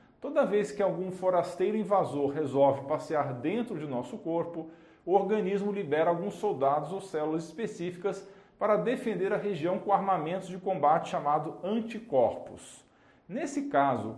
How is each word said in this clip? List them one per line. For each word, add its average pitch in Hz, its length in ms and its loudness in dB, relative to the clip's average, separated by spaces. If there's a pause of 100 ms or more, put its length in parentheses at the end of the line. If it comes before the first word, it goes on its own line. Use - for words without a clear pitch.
(200)
Toda 285 260 2
vez 202 260 0
que - 100 -4
algum 185 300 0
forasteiro 185 680 0
invasor 151 520 2
resolve 139 580 2
passear 147 460 -2
dentro 185 440 -4
de 147 80 -8
nosso 127 320 -6
corpo, 165 540 -4 (340)
o 170 80 2
organismo 196 580 2
libera 165 380 2
alguns 175 260 -2
soldados 151 580 0
ou 190 80 -6
células 156 420 -2
específicas 180 840 -6 (300)
para 208 200 4
defender 208 560 0
a 196 40 2
região 180 420 -2
com 202 120 -2
armamentos 185 560 0
de 185 100 -10
combate 165 520 2
chamado 151 520 0
anticorpos. - 1200 0 (440)
Nesse 277 360 -4
caso, 131 540 0